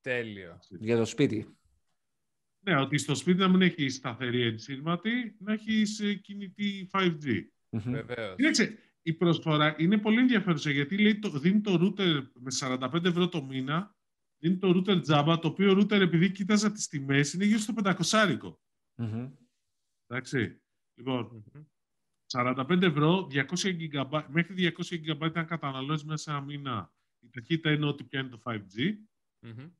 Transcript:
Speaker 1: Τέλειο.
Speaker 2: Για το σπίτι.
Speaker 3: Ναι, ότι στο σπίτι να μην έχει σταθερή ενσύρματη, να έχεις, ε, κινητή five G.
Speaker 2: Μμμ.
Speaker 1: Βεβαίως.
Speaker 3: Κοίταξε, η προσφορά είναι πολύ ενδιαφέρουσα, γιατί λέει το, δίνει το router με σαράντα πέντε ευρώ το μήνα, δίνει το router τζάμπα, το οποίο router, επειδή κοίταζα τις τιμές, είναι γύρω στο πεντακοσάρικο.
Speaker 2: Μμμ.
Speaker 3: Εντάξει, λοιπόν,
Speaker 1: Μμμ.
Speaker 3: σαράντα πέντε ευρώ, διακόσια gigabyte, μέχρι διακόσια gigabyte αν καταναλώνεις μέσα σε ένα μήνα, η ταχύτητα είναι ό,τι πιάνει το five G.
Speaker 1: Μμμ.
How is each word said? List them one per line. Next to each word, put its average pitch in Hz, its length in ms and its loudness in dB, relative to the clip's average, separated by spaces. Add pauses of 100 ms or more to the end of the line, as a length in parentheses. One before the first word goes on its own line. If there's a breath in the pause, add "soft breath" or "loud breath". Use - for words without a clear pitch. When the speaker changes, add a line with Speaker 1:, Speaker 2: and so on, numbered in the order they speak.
Speaker 1:
Τέλειο. 104 580 -6 (200)
Speaker 2:
Για 110 180 2
το 113 80 4
σπίτι. - 520 -2 (1040)
Speaker 3:
Ναι, 180 200 0
ότι 135 180 0
στο 143 160 -2
σπίτι 175 240 2
να 190 100 4
μην 185 140 6
έχει 165 260 2
σταθερή 123 540 -4
ενσύρματη, 165 960 -4
να 202 140 -6
έχεις, 214 480 0
ε, 202 140 -2
κινητή 196 760 -8
five 185 320 2
G. 107 180 0 (280)
Speaker 2:
Μμμ. 117 220 -6
Speaker 1:
Βεβαίως. 113 440 -6
Speaker 3:
Κοίταξε, 302 420 0 (240 loud breath)
η 165 120 -4
προσφορά 156 640 2
είναι 185 200 4
πολύ 220 200 2
ενδιαφέρουσα, 185 520 2
γιατί 143 280 0
λέει 208 200 4
το, 214 120 -6
δίνει 165 300 2
το 202 220 2
router 180 400 2 (120)
με 127 160 -12
σαράντα 127 380 -2
πέντε 170 200 0
ευρώ 175 200 2
το 160 160 -4
μήνα, 135 500 -4 (440)
δίνει 180 200 0
το 190 180 2
router 185 260 2
τζάμπα, 156 360 4
το 165 100 -2
οποίο 190 300 4
router, 202 120 4 (100)
επειδή 175 300 4
κοίταζα 208 420 0
τις - 160 -8
τιμές, 139 440 0
είναι 180 120 -2
γύρω 208 140 2
στο 214 140 -4
πεντακοσάρικο. 185 880 0 (340)
Speaker 2:
Μμμ. 117 340 -6 (800)
Speaker 3:
Εντάξει, 123 560 -4 (320)
λοιπόν, 120 500 -6 (100)
Speaker 1:
Μμμ. 147 80 -20 (640)
Speaker 3:
σαράντα 127 380 -2
πέντε 180 220 4
ευρώ, 160 400 4
διακόσια 175 540 -2
gigabyte, 143 480 -4
μέχρι 170 260 -2
διακόσια 175 500 -4
gigabyte 160 320 -4
αν 165 100 -4
καταναλώνεις 143 580 -4
μέσα 156 180 -6
σε - 80 -12
ένα 143 100 -4
μήνα, 139 520 -8 (280)
η - 100 -20
ταχύτητα 156 420 -2
είναι 147 140 2
ό,τι 143 180 -4
πιάνει 135 240 -6
το 117 160 -16
five 113 160 -4
G. 110 340 -4 (460)
Speaker 1:
Μμμ. 117 260 -16 (140)